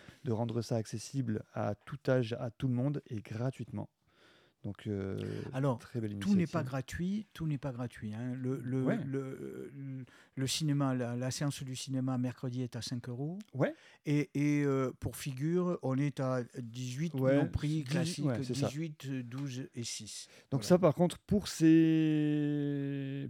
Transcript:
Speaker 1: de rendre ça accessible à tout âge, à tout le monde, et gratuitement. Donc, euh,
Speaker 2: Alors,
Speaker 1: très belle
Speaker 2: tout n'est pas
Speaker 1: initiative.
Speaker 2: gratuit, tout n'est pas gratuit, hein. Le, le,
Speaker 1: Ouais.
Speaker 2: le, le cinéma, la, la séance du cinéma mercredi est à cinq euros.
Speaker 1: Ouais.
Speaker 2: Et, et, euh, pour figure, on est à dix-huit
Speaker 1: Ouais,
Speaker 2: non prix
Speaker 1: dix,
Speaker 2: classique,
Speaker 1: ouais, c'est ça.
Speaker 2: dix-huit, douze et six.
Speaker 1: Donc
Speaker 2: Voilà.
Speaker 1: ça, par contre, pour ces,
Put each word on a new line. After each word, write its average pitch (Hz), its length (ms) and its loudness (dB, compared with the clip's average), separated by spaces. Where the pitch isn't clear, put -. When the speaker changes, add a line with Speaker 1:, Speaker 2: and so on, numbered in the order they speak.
Speaker 1:
de 127 60 0
rendre 117 300 0
ça 123 140 -2
accessible 113 680 -2
à 110 200 -2
tout - 240 -12
âge, 127 260 2
à 127 180 -6
tout - 160 -2
le 123 80 2
monde, 139 320 0
et 107 140 -6
gratuitement. 110 680 -6
Donc, 101 220 -10
euh, 98 320 -2
Speaker 2:
Alors, 135 240 0
Speaker 1:
très 120 240 -8
belle 104 160 -4
Speaker 2:
tout 101 120 -2
n'est 180 180 4
pas 160 140 -2
Speaker 1:
initiative. 131 80 -4
Speaker 2:
gratuit, 175 640 -4
tout 165 120 -6
n'est 147 140 0
pas 139 120 -6
gratuit, 117 440 -6
hein. 123 180 -4
Le, 131 280 -2
le, 131 220 0
Speaker 1:
Ouais. 196 220 2
Speaker 2:
le, 135 680 -8
le 131 140 -2
cinéma, 143 480 2
la, 120 200 -2
la 127 140 -2
séance 143 340 -2
du 131 120 -8
cinéma 131 420 0
mercredi 123 460 -2
est 120 120 -6
à 113 60 -6
cinq 123 260 -6
euros. 143 300 -4
Speaker 1:
Ouais. 190 220 2
Speaker 2:
Et, 147 260 2
et, 147 320 4
euh, 135 340 4
pour 110 180 -6
figure, 165 680 0
on 131 160 2
est 143 200 0
à 131 240 0
dix-huit 127 540 -4
Speaker 1:
Ouais, 131 240 6
Speaker 2:
non 151 100 4
prix - 220 -2
Speaker 1:
dix, 156 140 0
Speaker 2:
classique, 160 420 0
Speaker 1:
ouais, 127 180 2
c'est 123 120 -2
ça. 131 120 2
Speaker 2:
dix-huit, 151 400 -6
douze 131 460 -6
et 120 80 -4
six. - 440 -10
Speaker 1:
Donc 135 120 0
Speaker 2:
Voilà. - 60 -6
Speaker 1:
ça, 180 120 8
par 165 160 6
contre, 175 240 2
pour - 280 0
ces, 147 1800 4